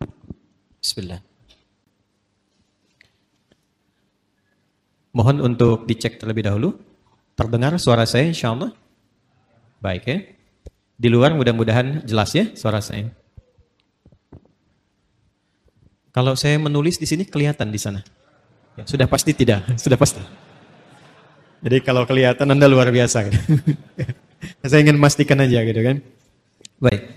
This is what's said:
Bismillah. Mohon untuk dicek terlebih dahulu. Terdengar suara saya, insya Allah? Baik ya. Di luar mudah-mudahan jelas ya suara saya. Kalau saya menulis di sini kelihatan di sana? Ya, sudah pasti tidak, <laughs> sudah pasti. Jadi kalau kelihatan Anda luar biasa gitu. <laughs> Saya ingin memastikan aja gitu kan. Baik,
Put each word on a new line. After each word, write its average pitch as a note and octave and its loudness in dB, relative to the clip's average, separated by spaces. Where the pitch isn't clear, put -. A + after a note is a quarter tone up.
Bismillah. F2+ -10
Mohon B2+ 0
untuk A#2 0
dicek A2+ -6
terlebih G#2+ -6
dahulu. A2 -2
Terdengar A#2+ -2
suara A#2+ 2
saya, B2+ 0
insya D#3+ -4
Allah? C#3+ -8
Baik F#2+ -8
ya. D#3+ -4
Di A#2 0
luar B2 4
mudah-mudahan A#2+ 0
jelas G#2+ -2
ya G#3+ -2
suara G#2+ -4
saya. G#2 -10
Kalau B2+ 0
saya D3 0
menulis D3+ -2
di D3+ -10
sini D#3 -2
kelihatan D3 -4
di G#2+ -6
sana? G2+ -8
Ya, - -18
sudah B2+ 0
pasti - 0
tidak, A2+ 2
<laughs> A#2+ -4
sudah C3 0
pasti. - 2
Jadi B2 2
kalau B2+ 2
kelihatan C3 2
Anda C#3 6
luar B2+ 6
biasa A#2+ 0
gitu. G#2 2
<laughs> - -14
Saya D3 6
ingin D3+ 6
memastikan C#3+ 2
aja B2 2
gitu A2+ -2
kan. B2 0
Baik, A2 2